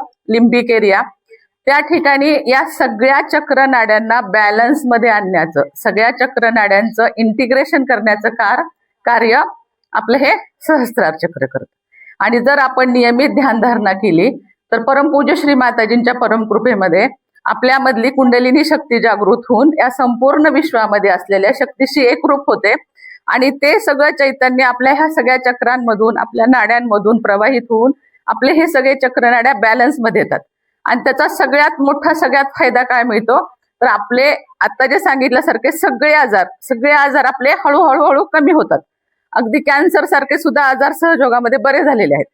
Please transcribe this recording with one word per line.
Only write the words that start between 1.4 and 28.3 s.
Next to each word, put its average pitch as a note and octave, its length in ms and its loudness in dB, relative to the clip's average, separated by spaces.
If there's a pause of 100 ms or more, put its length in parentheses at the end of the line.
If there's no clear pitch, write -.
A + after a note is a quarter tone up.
त्या C#4 140 2
ठिकाणी D4 720 0
या C#4+ 180 0
सगळ्या C4 520 0 (100)
चक्र C4+ 340 0
नाड्यांना A3+ 560 0
बॅलन्स G#3+ 640 0
मध्ये A#3 240 2
आणण्याचं, F#3 520 0 (140)
सगळ्या A3 360 0
चक्र B3 380 -2
नाड्यांचं A3 580 0 (100)
इंटिग्रेशन B3+ 640 0
करण्याचं A3 460 -2
कार-, A#3 380 -2 (380)
कार्य A#3 360 2 (500)
आपलं A3+ 260 -2
हे C#4+ 160 2 (340)
सहस्त्रार A#3 460 0
चक्र - 320 -6
करतं. B2+ 300 -10 (440)
आणि A3+ 200 0
जर C#4 180 2
आपण B3+ 340 0
नियमित A#3+ 380 2
ध्यानधारणा A#3 640 0
केली G3 440 0 (340)
तर A#3 120 -2
परमपूज्य C#4+ 520 0
श्री C#4+ 180 0
माताजींच्या A#3+ 600 0
परमकृपेमध्ये A3 920 0 (380)
आपल्यामधली B3+ 640 0
कुंडलिनी B3+ 560 2
शक्ती C#4+ 360 -2
जागृत G#3 480 0
होऊन B3 300 4
या B3+ 100 2
संपूर्ण C4 580 0
विश्वामध्ये A3 600 0
असलेल्या G3 460 0
शक्तीशी C#4 460 -2
एकरूप C#4 460 0
होते G#3+ 280 0 (520)
आणि B3+ 220 0
ते C#4+ 300 0
सगळं D4 300 0 (100)
चैतन्य C4 440 0
आपल्या B3+ 300 0
ह्या D#4 160 0
सगळ्या B3+ 280 0
चक्रांमधून, A#3+ 800 -2
आपल्या A3+ 320 -2
नाड्यांमधून A3+ 720 0
प्रवाहित A3 480 0
होऊन A#3 220 2 (360)
आपले B3 240 0